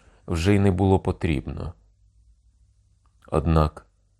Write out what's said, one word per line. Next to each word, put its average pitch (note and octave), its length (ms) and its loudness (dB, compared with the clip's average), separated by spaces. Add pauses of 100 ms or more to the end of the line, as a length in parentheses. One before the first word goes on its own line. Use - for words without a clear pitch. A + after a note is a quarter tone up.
(260)
вже F2 280 0
й G2+ 40 2
не G2 120 2
було F#2+ 280 2
потрібно. F2 760 -6 (1500)
Однак D#2 600 0 (340)